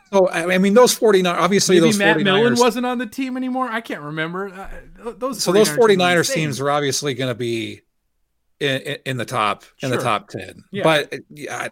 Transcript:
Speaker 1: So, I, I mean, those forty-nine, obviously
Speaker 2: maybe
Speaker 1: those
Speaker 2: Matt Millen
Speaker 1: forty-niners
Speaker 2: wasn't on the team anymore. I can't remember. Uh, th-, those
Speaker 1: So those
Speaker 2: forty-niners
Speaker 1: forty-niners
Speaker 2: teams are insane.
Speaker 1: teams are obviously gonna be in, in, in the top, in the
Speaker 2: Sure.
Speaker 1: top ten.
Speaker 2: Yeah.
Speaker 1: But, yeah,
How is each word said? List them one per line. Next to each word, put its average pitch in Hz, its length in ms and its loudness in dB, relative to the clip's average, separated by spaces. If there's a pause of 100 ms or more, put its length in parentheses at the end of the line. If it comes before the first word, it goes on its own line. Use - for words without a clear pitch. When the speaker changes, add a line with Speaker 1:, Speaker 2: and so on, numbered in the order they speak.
(120)
Speaker 1:
So, 190 140 4
I, 175 280 -2
I 185 40 2
mean, 196 160 4
those 247 180 6
forty-nine, 190 440 2
obviously 185 400 2
Speaker 2:
maybe 165 100 6
Speaker 1:
those 202 140 2
Speaker 2:
Matt 208 160 4
Millen 202 80 0
Speaker 1:
forty-niners 226 340 2
Speaker 2:
wasn't 247 280 2
on 247 120 -4
the 247 80 -6
team 262 300 -8
anymore. 254 320 -4
I 226 120 -6
can't 220 200 -10
remember. 160 480 -6
Uh, 190 200 -16 (360)
th-, 233 140 -12
those 262 220 -6
Speaker 1:
So 175 120 0
those 208 160 6
Speaker 2:
forty-niners 151 80 -4
Speaker 1:
forty-niners 180 500 4
Speaker 2:
teams - 80 -4
are 165 60 -2
insane. 156 80 -2
Speaker 1:
teams 127 120 -6
are 143 100 -2
obviously 143 440 -2
gonna 123 220 -6
be 113 460 -6 (760)
in, 135 220 -4
in, 143 160 -10 (100)
in 131 120 -6
the 110 60 -6
top, 107 380 -2 (200)
in 135 80 -4
the 120 60 -2
Speaker 2:
Sure. - 60 -4
Speaker 1:
top 107 280 -2
ten. - 420 -14
Speaker 2:
Yeah. 196 100 -8
Speaker 1:
But, 156 320 0 (160)
yeah, - 420 -10